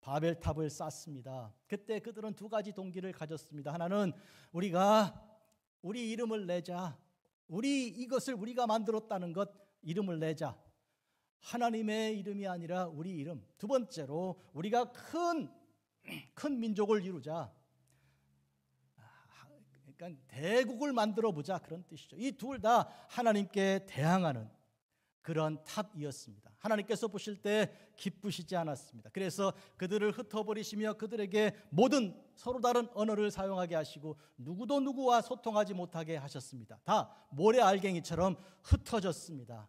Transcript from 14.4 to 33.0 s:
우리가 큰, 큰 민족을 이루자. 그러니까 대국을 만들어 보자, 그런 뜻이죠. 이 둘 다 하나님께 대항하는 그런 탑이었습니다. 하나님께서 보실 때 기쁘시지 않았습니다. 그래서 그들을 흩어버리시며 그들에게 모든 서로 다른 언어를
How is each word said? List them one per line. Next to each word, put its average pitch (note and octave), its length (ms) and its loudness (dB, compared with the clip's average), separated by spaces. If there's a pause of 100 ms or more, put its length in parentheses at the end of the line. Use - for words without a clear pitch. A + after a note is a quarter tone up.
우리가 G#3+ 380 2
큰, E4 580 -2 (840)
큰 C#4 260 -4
민족을 G#3+ 440 2
이루자. D#3 500 -6 (2500)
그러니까 E3+ 300 -14
대국을 A3+ 680 2
만들어 A3 380 2
보자, E3 260 -4
그런 E3 300 -10
뜻이죠. D3 300 -18
이 B3 140 -2
둘 B3+ 280 -8
다 G#3+ 280 6 (200)
하나님께 G3 800 2
대항하는 D3 640 2 (800)
그런 D#3 380 0
탑이었습니다. D3 920 -10
하나님께서 G#3+ 520 0
보실 G3+ 320 -8
때 G#3 280 2 (280)
기쁘시지 F#3 580 -6
않았습니다. C#3 560 -4
그래서 F#3+ 400 -2 (240)
그들을 G3+ 360 0
흩어버리시며 G#3+ 840 -4
그들에게 G#3+ 600 0 (160)
모든 A3 460 6 (200)
서로 B3 260 -4
다른 A#3+ 320 4
언어를 G#3 360 2